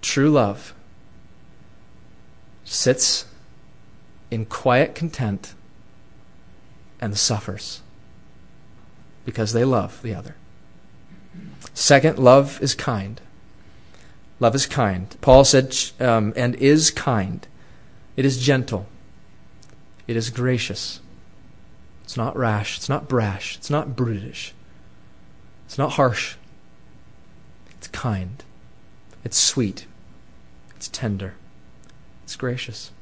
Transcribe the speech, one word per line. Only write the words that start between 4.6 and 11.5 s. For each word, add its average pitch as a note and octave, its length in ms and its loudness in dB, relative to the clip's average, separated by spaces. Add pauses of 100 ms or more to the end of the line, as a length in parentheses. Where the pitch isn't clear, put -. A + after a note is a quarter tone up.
content A#2+ 600 -6 (1500)
and G#2 180 -6
suffers - 640 -4 (1400)
because A2 280 -4
they A#2+ 120 2
love A#2+ 380 0
the A2+ 120 -6
other. F2+ 200 -12 (1400)